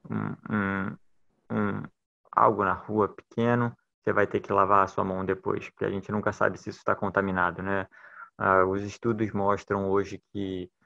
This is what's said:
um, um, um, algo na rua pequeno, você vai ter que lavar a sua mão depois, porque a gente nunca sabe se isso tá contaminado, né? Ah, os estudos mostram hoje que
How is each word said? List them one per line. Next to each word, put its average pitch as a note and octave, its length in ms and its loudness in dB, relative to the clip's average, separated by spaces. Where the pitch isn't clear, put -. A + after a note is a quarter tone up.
um, G#2+ 460 -4
um, G2 420 -2
um, G2+ 320 -2
algo G#2+ 320 4
na F#2+ 100 2
rua G#2 360 0
pequeno, A#2+ 680 -2
você G#2+ 80 0
vai G2+ 160 2
ter G#2 120 0
que - 120 -8
lavar G2 320 4
a F#2+ 40 0
sua G2 160 -2
mão F#2+ 220 -2
depois, F#2+ 440 -4
porque - 160 -6
a G2+ 40 2
gente G2 220 -6
nunca G#2 220 -2
sabe G2 240 0
se - 120 -12
isso - 140 -14
tá G2+ 120 2
contaminado, F#2 680 0
né? G2 240 -2
Ah, F#2+ 280 4
os F#2+ 180 -2
estudos G#2+ 480 -2
mostram G2 580 0
hoje G2 320 -2
que F#2+ 380 -6